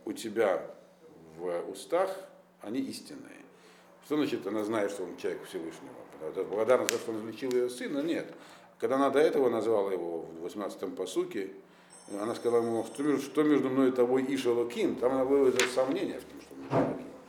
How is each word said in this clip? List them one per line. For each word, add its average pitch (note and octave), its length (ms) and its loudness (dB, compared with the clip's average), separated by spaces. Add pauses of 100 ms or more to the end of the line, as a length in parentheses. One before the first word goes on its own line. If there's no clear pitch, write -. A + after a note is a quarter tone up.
у G#2 80 -4
тебя G2+ 500 0 (760)
в F2 320 -4
устах, E3+ 440 -2 (460)
они A2 180 -6
истинные. - 640 -10 (640)
Что D3+ 120 0
значит, A#2+ 280 0
она G#2+ 180 -2
знает, G#2 280 0
что F#2+ 120 -6
он F2 140 -10
человек F2 280 -6
Всевышнего? - 500 -10 (260)
Это D#2+ 220 -4
благодарность G#2+ 480 4
за A#2+ 60 2
то, - 60 -6
что A#2+ 80 -6
он A2 100 -6
излечил A2+ 300 -6
ее B2 180 2
сына? C#3+ 340 -4
Нет. D3+ 280 -2 (460)
Когда A#2+ 200 0
она C#3 120 4
до C3 100 2
этого D3+ 300 4
назвала G#2+ 420 2
его E2+ 300 -4
в D#2+ 200 -12
восемнадцатом F#2 500 -6
пасуке, F#2+ 580 -4 (720)
она A2 140 -2
сказала A#2 280 2
ему: A2+ 200 0
«Что - 180 -8
между, C#3 200 2
что D3+ 220 0
между C3+ 260 4
мной C3 200 4
и - 20 2
тобой B2+ 320 4
и C3+ 140 0
Шелоким?» A#2+ 600 2
Там B2+ 160 2
она C3 100 2
выразила C3 460 6
сомнение C3 500 0
в - 60 -12
том, - 160 -18
что - 120 -18
он C3+ 160 -14
Шелоким. - 380 0 (220)